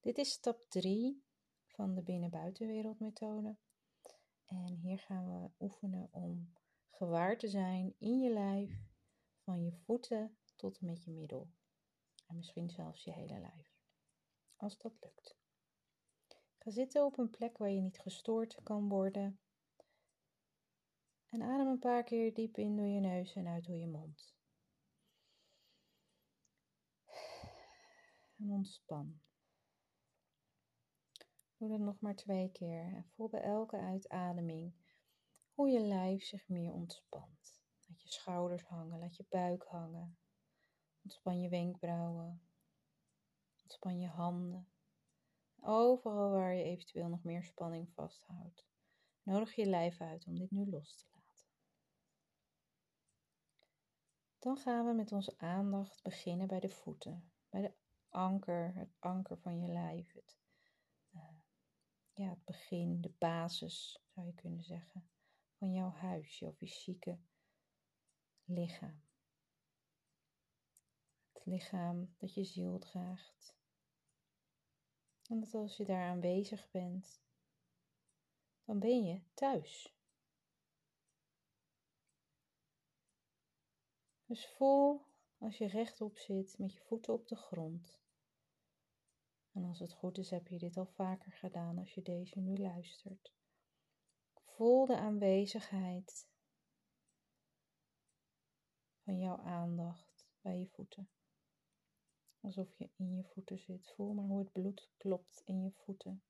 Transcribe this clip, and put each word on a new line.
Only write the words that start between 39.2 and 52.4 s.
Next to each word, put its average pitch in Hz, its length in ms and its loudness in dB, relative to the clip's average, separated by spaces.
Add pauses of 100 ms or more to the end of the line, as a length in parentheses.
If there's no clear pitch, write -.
buik 180 360 2
hangen. 170 540 -8 (840)
Ontspan 180 380 -2
je 180 80 0
wenkbrauwen. 170 1000 -2 (1200)
Ontspan 180 300 -4
je 180 80 -4
handen. 175 600 -2 (920)
Overal 220 720 6
waar 185 240 6
je 180 80 2
eventueel 170 460 -2
nog 170 140 -2
meer 170 220 -4
spanning 170 480 -6
vasthoudt. 170 760 -12 (560)
Nodig 202 320 2
je 214 120 4
lijf 175 340 4
uit 165 260 -8
om 175 120 -4
dit 185 120 -2
nu 202 200 0
los 151 260 -8
te - 160 -20
laten. - 360 -20 (3000)